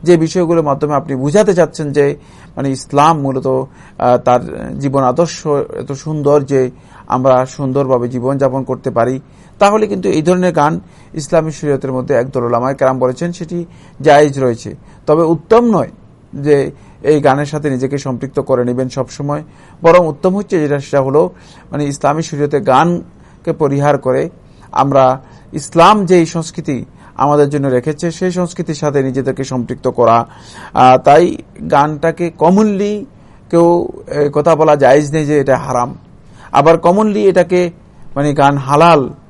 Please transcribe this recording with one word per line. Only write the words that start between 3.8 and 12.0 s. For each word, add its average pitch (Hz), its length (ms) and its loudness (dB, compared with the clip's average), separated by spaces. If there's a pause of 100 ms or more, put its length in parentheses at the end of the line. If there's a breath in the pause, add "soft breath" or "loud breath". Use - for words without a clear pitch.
তার 123 240 2 (380)
জীবন 139 240 -2
আদর্শ 131 440 -2 (320)
এত 131 140 -10
সুন্দর 147 500 0
যে 131 280 -2 (360 loud breath)
আমরা 127 400 2
সুন্দরভাবে 131 640 -2
জীবনযাপন 131 540 -2
করতে 123 280 -6
পারি, 120 300 -2 (380 soft breath)
তাহলে 208 280 2
কিন্তু 196 220 -4
এই 160 140 0
ধরনের 180 300 2
গান 165 280 0 (340 soft breath)
ইসলামী 160 360 -2
শরীয়তের 139 420 -4
মধ্যে 127 220 -4